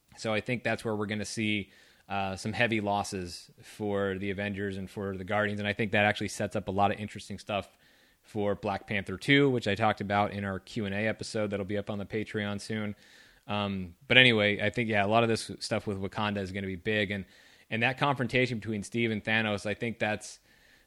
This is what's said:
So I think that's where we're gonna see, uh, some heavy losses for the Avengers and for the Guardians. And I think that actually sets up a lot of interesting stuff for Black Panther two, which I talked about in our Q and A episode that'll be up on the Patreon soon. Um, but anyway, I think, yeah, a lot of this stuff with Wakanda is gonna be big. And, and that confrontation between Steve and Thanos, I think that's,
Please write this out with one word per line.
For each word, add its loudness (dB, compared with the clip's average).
So -4
I 0
think -4
that's -2
where -2
we're -2
gonna -4
see, -2
uh, -2
some -4
heavy 2
losses -4
for -2
the -4
Avengers -4
and -8
for -6
the -8
Guardians. 0
And -2
I 2
think -2
that 6
actually 2
sets -4
up -4
a -2
lot 4
of -4
interesting -10
stuff -4
for -2
Black -4
Panther -2
two, 6
which 0
I 2
talked 2
about 2
in -6
our -4
Q -6
and -4
A 0
episode -2
that'll -4
be -4
up -4
on -6
the -6
Patreon -4
soon. -6
Um, -4
but 6
anyway, 8
I 2
think, -2
yeah, 2
a 0
lot 6
of 4
this 0
stuff -4
with -4
Wakanda -2
is -4
gonna -4
be -4
big. 0
And, -4
and -2
that 2
confrontation 2
between -4
Steve 0
and -2
Thanos, 0
I 0
think -4
that's, -4